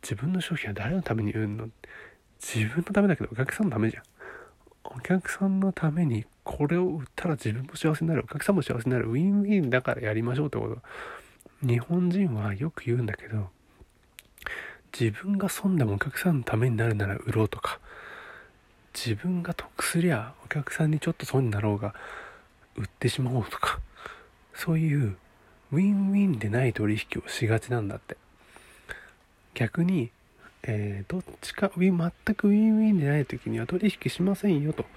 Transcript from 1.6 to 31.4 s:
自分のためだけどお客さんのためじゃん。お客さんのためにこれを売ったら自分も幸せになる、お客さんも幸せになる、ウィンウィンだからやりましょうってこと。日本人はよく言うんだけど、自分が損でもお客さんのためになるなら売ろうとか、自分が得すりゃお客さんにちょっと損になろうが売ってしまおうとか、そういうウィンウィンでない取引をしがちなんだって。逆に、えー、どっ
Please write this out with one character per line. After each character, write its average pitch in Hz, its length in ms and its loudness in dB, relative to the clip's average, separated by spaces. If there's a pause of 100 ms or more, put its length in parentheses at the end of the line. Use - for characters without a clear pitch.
自 107 260 -2
分 123 100 -2
の 170 160 -4
た 202 100 6
め 202 60 6
だ - 60 4
け - 80 -6
ど 107 80 -8
お 113 40 -10
客 131 180 -2
さ 220 100 0
ん 202 40 2
の 139 60 0
た 107 60 0
め 110 120 2
じ - 60 -12
ゃ - 20 -16
ん。 - 40 -20 (880)
お - 120 -14
客 180 280 0
さ - 180 -2
ん 190 120 2
の 190 140 2
た 156 180 0
め 170 140 2
に 117 200 0 (200)
こ - 200 -2
れ 165 120 2
を 185 80 2
売 160 160 -2
っ - 20 -8 (100)
た - 140 -6
ら 156 80 0
自 113 160 -4
分 120 120 -4
も - 120 -14
幸 156 180 0
せ 156 120 -2
に 165 40 0
な 165 60 2
る、 160 80 0
お - 40 -8
客 - 140 -8
さ 202 120 2
ん - 20 4
も 170 60 4
幸 123 200 -2
せ 127 80 0
に 127 60 2
な 120 40 2
る、 113 100 -2
ウ 113 60 -2
ィ 170 140 4
ン 202 120 4
ウ - 20 2
ィ 202 200 4
ン 127 60 0
だ 127 120 2
か 120 120 -2
ら - 80 -4
や 107 120 -2
り 110 100 0
ま 123 100 -2
し 131 60 -2
ょ 147 60 0
う - 20 -2
っ - 20 -2
て - 80 -4
こ 107 120 -4
と。 117 120 -8 (840)
日 120 120 4
本 175 300 0
人 180 260 2
は 104 180 -2
よ 135 180 -4
く - 140 -14
言 120 100 0
う 123 40 0
ん 120 60 0
だ 107 100 -4
け - 120 -18
ど、 104 220 -4 (1500)
自 113 140 2
分 196 260 -4
が 196 120 0
損 190 260 0
で 147 80 4
も 104 120 2
お 101 40 -2
客 - 180 -4
さ 180 140 2
ん 151 60 4
の 120 80 0
た - 100 -2
め 120 140 2
に 113 80 0
な 113 100 2
る 110 80 2
な 104 100 0
ら 98 120 -4
売 - 160 -4
ろ 110 100 4
う 104 60 2
と - 100 -8
か、 - 220 -6 (1120)
自 113 200 -2
分 175 300 -2
が 170 100 -4
得 - 300 -10
す - 180 0
り 175 100 4
ゃ 117 220 -2 (120)
お - 20 -20
客 - 260 -4
さ 165 120 2
ん 151 60 4
に 151 80 2
ち - 100 -2
ょ - 20 -2
っ - 40 -2
と - 100 -10
損 135 180 2
に 117 80 0
な 101 80 0
ろ 107 120 2
う 101 60 2
が 101 160 -4 (840)
売 104 80 -4
っ - 20 -12
て - 220 -2
し - 120 -2
ま 123 100 0
お 127 100 0
う 101 40 -4
と - 140 -10
か、 - 220 -2 (720)
そ - 200 -2
う 160 60 4
い 156 160 2
う 110 220 2 (560)
ウ 151 60 4
ィ 196 140 6
ン 196 180 2
ウ - 20 2
ィ 202 160 6
ン 123 100 0
で 107 80 -2
な 120 180 2
い 120 60 2
取 107 240 0
引 - 260 -6
を - 60 -18
し - 180 -2
が 110 140 4
ち - 120 -6
な 120 100 0
ん 101 80 -4
だ 104 80 -8
っ - 20 -12
て。 - 160 -12 (1400)
逆 127 300 0
に、 170 280 2 (520)
え 104 440 -4
ー、 - 40 -8
ど 185 80 -2
っ - 40 -10 (180)